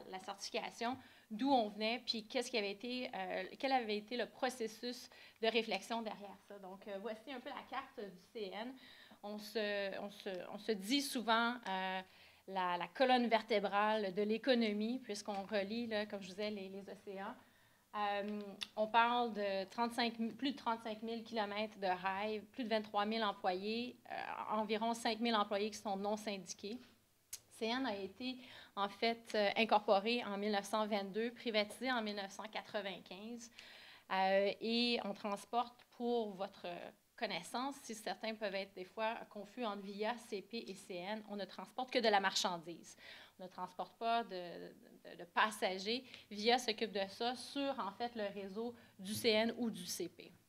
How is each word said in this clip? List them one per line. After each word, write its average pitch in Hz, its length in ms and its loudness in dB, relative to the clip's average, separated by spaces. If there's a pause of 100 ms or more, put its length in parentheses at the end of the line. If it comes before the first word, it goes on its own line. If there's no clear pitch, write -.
(100)
la 185 100 -6
certification, 226 760 -4 (360)
d'où 247 180 2
on 233 200 6
venait, 214 360 0
puis 220 220 -2
qu'est-ce 247 220 0
qui 240 80 2
avait 202 120 2
été, 247 420 -4
euh, 185 320 -2 (140)
quel 269 140 2
avait 226 240 4
été 208 200 -4
le 226 100 0
processus 247 840 -4 (320)
de 220 80 4
réflexion 226 540 0
derrière 196 440 -10
ça. 202 140 -14
Donc, 190 260 -12
euh, 196 140 -6
voici 226 320 -8
un 262 80 -8
peu 285 80 -12
la - 200 -8
carte 269 300 -8
du 196 240 -10 (100)
C 202 200 -6
N. 226 200 -6 (520)
On 208 140 -6
se, 208 600 -2
on 202 120 -6
se, 202 200 -8 (220)
on 208 60 -8
se 214 140 -2
dit 220 300 2
souvent, 233 520 2 (140)
euh, 185 320 0 (460)
la, 185 300 0
la 175 120 -2
colonne 254 380 6
vertébrale 208 880 4
de 208 80 2
l'économie, 220 800 2
puisqu'on 202 420 -6
relie, 214 460 0
là, 214 180 0
comme 208 140 -8
je 190 80 -10
vous 185 60 -12
disais, 208 160 -2
les, 196 180 -6
les 196 200 -10
océans. 196 460 -10 (600)
Euh, 208 460 0 (340)
on 214 120 2
parle 233 480 4
de 196 320 0
trente-cinq, 233 480 0 (240)
plus 277 140 0
de 277 40 -8
trente-cinq 226 460 -4
mille 226 200 -6
kilomètres 208 560 -2
de 196 80 -2
rails, 190 540 0 (120)
plus 262 120 -4
de 214 60 -2
vingt-trois 214 340 2
mille 226 180 2
employés, 208 760 0 (140)
euh, - 40 -4 (420)
environ 220 380 2
cinq 226 260 0
mille 233 160 4
employés 208 340 2
qui 208 80 -10
sont 196 180 -2
non 202 200 0
syndiqués. 202 600 -6 (720)
C - 160 -4
N 254 180 0
a 226 100 0
été, 226 440 -6 (360)
en 202 140 2
fait, 233 460 0
euh, 208 220 6
incorporé 220 680 6
en 202 140 -2
mille 208 140 0
neuf 196 120 2
cent 214 220 0
vingt-deux, 208 460 0
privatisé 226 600 0
en 240 80 2
mille 214 160 -2
neuf 196 140 -6
cent - 200 -10
quatre-vingt-quinze. 202 1000 -6 (600)
Euh, 196 400 6 (100)
et 233 440 4
on 202 80 -2
transporte, 220 800 -2
pour 240 420 0
votre 196 340 -8 (480)
connaissance, 240 680 -4
si 226 120 -10
certains 214 400 -4
peuvent 214 200 -2
être 196 200 -4
des 180 120 -8
fois 220 280 -2 (140)
confus 208 380 -6
entre 202 160 -4
via, 208 340 -2
C 208 240 -8
P 233 260 -8
et 190 80 -10
C 190 200 -12
N, 202 340 -6
on 202 80 -8
ne 202 80 -4
transporte 196 460 -8
que 262 80 2
de 226 100 4
la 202 120 6
marchandise. 175 760 -2 (420)
On 190 60 -14
ne 180 40 -14
transporte 180 500 -8
pas 233 260 4
de, 185 60 -10
de, 175 880 -12
de 175 60 -12
passagers. 208 800 2 (260)
via 214 280 6
s'occupe 220 340 0
de 196 160 0
ça 240 260 -2
sur, 277 440 -2
en 196 140 -2
fait, 240 220 -4
le 214 200 -2
réseau 202 400 -6 (240)
du 196 160 -6
C 233 160 4
N 214 280 6
ou 233 120 2
du 175 160 -8
C 170 220 -4
P. - 240 -16 (160)